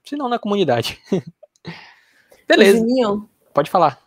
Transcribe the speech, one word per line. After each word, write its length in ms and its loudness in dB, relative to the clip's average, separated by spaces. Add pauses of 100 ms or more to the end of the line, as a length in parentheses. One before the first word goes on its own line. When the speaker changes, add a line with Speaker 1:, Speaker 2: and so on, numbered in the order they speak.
Speaker 1:
Se 120 -12
não, 120 -6
na 100 -4
comunidade. 640 -4 (100)
<laughs> 220 -6 (1120)
Beleza. 320 4
Speaker 2:
Juninho, 500 -2 (260)
Speaker 1:
Pode 160 -2
falar. 360 0